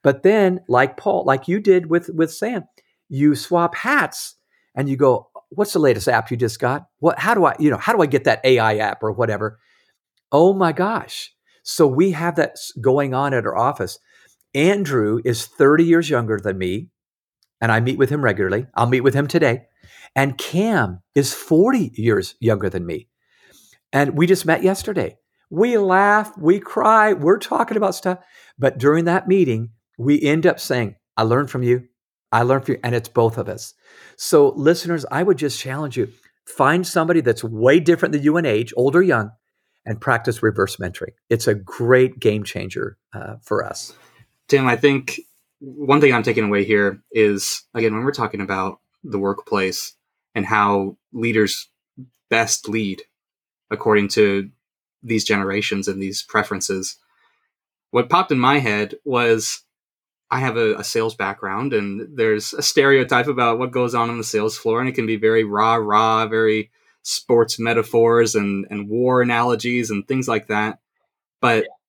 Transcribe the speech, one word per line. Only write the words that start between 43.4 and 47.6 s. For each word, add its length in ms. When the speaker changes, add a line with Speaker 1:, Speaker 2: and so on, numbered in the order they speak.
Speaker 1:
for 240
us. 320
Speaker 2:
Tim, 180
I 100
think 440
one 400
thing 120
I'm 100
taking 220
away 200
here 380
is, 500